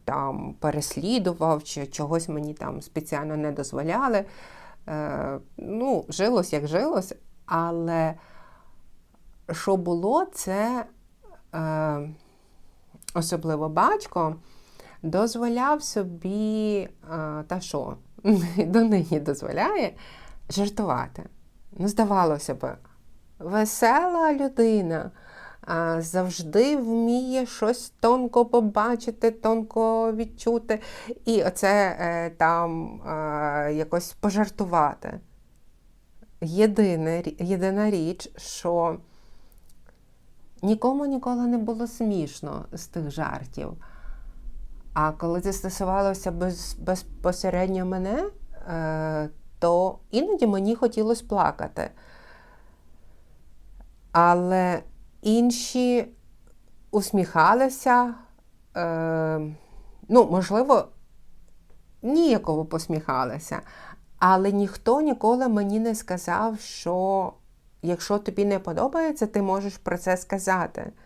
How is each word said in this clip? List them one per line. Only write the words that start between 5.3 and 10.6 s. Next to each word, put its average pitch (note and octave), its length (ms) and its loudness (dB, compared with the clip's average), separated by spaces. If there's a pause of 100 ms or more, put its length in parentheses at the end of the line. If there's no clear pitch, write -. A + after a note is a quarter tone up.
ну, A3+ 520 -4
жилось, F#3 440 2
як D3 140 -2
жилось, F#3+ 460 0 (320)
але E3 680 -2 (1400)
що F#3 260 0
було, F3+ 480 0
це, A3+ 600 -4 (720)